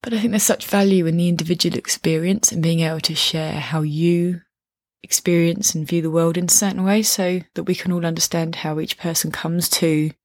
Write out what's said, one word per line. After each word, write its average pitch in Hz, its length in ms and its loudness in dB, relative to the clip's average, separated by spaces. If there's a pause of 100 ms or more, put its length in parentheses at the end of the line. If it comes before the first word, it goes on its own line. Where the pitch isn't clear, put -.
But 233 100 -8
I 226 60 -2
think 220 140 0
there's 208 100 2
such - 240 0
value 196 400 4
in 165 100 2
the 175 120 2
individual 170 500 0
experience 165 760 0
and 170 100 -2
being 165 180 2
able 160 200 0
to 160 140 -4
share 156 460 -2
how 156 220 -2
you 170 600 2 (600)
experience 170 720 0
and 156 120 -4
view 170 160 0
the 160 80 -2
world 165 260 2
in 180 120 -2
certain 185 340 2
ways 208 260 2
so 180 320 0 (140)
that 170 100 -6
we 180 100 0
can 180 180 -4
all 175 120 -2
understand 165 520 -2
how 156 240 -4
each - 180 -6
person 165 320 -4
comes 165 380 -2
to 156 420 2 (140)